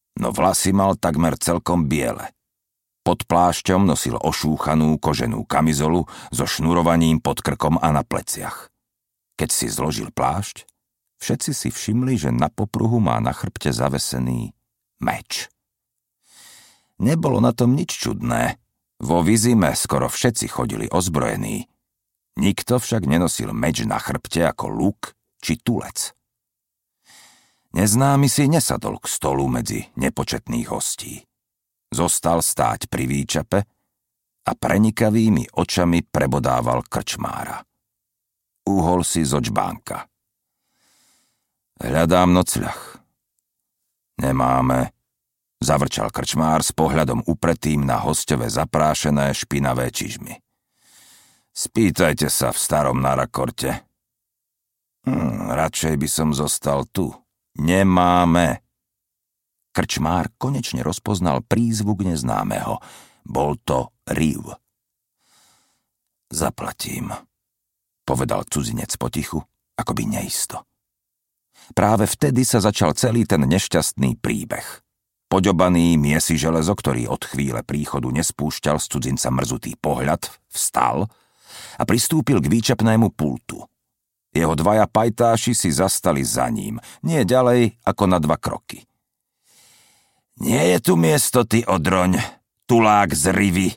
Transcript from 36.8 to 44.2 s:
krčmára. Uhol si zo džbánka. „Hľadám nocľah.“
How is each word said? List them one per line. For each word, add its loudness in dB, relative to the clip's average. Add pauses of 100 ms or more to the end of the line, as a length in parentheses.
krčmára. -8 (1040)
Uhol 2
si -2
zo 0
džbánka. -6 (1800)
„Hľadám 4
nocľah.“ 0 (1400)